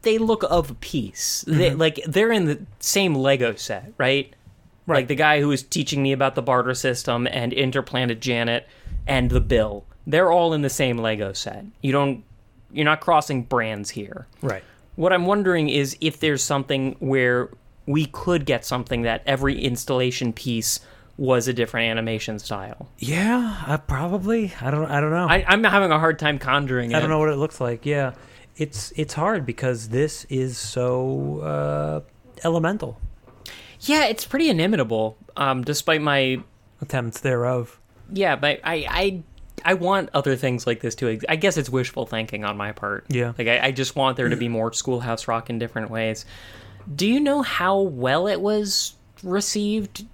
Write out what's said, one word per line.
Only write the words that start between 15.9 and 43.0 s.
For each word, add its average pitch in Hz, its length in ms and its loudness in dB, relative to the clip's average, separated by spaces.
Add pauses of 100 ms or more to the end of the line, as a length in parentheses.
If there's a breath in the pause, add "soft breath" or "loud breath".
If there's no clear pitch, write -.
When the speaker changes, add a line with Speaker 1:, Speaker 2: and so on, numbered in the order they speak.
Speaker 1:
if 156 180 -2
there's 147 240 2
something 135 560 -2
where 127 520 2 (360)
we 147 200 2
could 175 380 0
get 131 200 0
something 123 380 -4
that 113 240 0
every 135 360 0
installation 127 720 0
piece 117 480 -2 (360 loud breath)
was 127 300 2
a 131 60 0
different 117 380 0
animation 113 500 -4
style. 104 480 -10 (100)
Speaker 2:
Yeah, 208 680 0
uh, 147 100 0
probably. 185 840 -2
I 127 120 -2
don't, 151 180 0
I 143 100 2
don't 151 100 0
know. 170 180 0
Speaker 1:
I, 180 180 6
I'm 202 160 6
having 196 300 6
a 151 80 6
hard 160 180 4
time 151 220 0
conjuring 131 540 0
Speaker 2:
I 156 40 4
don't 156 120 2
Speaker 1:
it. - 20 2
Speaker 2:
know 156 80 2
what 156 80 4
it 147 80 0
looks 147 240 -4
like. 120 260 -2
Yeah. 143 280 0 (420 loud breath)
It's, - 400 -6
it's - 180 -4
hard 170 320 0
because 120 440 -4
this 143 380 -2
is 131 300 -4
so, 127 840 -2
uh, 73 600 -2 (440)
elemental. 165 560 -2 (800 loud breath)
Speaker 1:
Yeah, 294 260 4
it's 220 180 -2
pretty 311 240 2
inimitable, 135 680 2 (200)
um, 135 260 0
despite 147 400 0
my 135 400 2 (380)
Speaker 2:
attempts 120 400 -4
thereof. 123 600 -2 (320)
Speaker 1:
Yeah, 185 240 2
but 143 260 0
I, 160 260 -2
I, 185 340 -2 (420)
I 180 100 4
want 180 400 0
other 139 220 2
things 123 300 -2
like 117 140 0
this 117 160 -6
to 123 120 -2
ex-, 110 200 -4
I 160 80 0
guess 180 200 2
it's 139 140 -4
wishful 127 360 -2
thinking 110 380 -6
on 104 120 -4
my 104 160 -6
part. 101 360 -8